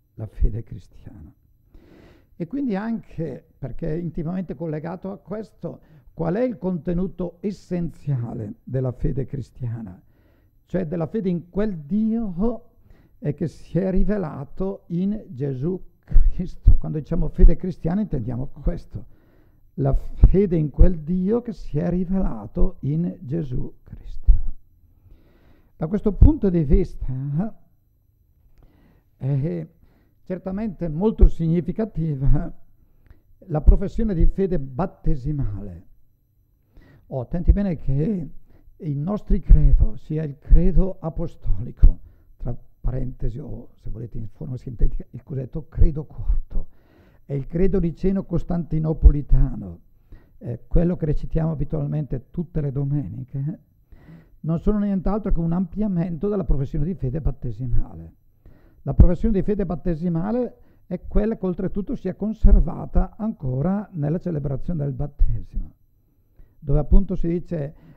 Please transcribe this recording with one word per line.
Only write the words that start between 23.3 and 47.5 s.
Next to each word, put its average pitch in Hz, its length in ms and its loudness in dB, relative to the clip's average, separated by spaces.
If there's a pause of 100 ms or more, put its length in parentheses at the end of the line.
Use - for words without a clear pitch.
Cristo. - 500 0 (1400)
Da 160 120 -6
questo 202 260 -2
punto 262 380 6
di 170 120 2
vista, 143 960 -2 (1600)
eh, 143 420 -4
è 160 80 -12 (560)
certamente 185 640 -8
molto 180 380 4
significativa 160 1300 0 (840)
la 156 240 -6
professione 196 520 4
di 165 120 4
fede 185 340 2
battesimale. 127 1300 -4 (1200)
Oh, 135 160 -8
attenti 170 320 2
bene 190 240 0
che 165 520 -2 (460)
i 156 180 -8
nostri 185 460 -2
credo, 143 560 6
sia 156 280 -8
il 143 140 -12
credo 165 640 6
apostolico, - 1000 2 (360)
tra - 180 -6 (280)
parentesi 123 580 -4
o 120 360 -12
se - 140 -12
volete 113 280 -8
in 110 100 -8
forma 135 300 -12
sintetica, - 540 2
il 127 120 -16
cosiddetto 135 460 -10
credo 156 340 4
corto, - 640 -2 (580)
e 143 100 -8
il 135 120 -6
credo 175 320 2